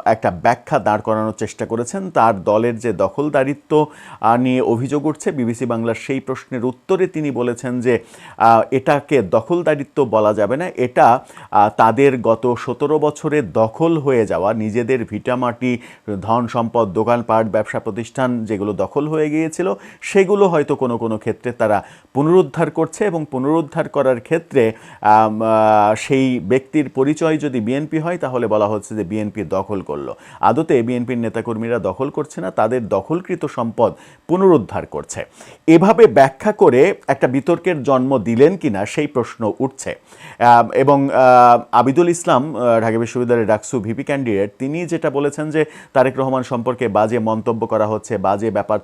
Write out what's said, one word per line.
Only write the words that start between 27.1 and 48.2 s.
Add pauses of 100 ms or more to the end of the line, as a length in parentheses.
যদি
বিএনপি
হয়
তাহলে
বলা
হচ্ছে
যে
বিএনপি
দখল
করলো। (240)
আদতে
বিএনপির
নেতাকর্মীরা
দখল
করছে
না,
তাদের
দখলকৃত
সম্পদ (340)
পুনরুদ্ধার
করছে। (420)
এভাবে
ব্যাখ্যা
করে (120)
একটা
বিতর্কের
জন্ম
দিলেন
কিনা
সেই
প্রশ্ন
উঠছে। (440)
আম,
এবং,
আহ, (100)
আবিদুল
ইসলাম
আহ,
ঢাকা
বিশ্ববিদ্যালয়ের
ডাকসু
ভিপি
ক্যান্ডিডেট,
তিনি
যেটা
বলেছেন
যে (280)
তারেক
রহমান
সম্পর্কে
বাজে
মন্তব্য
করা
হচ্ছে,
বাজে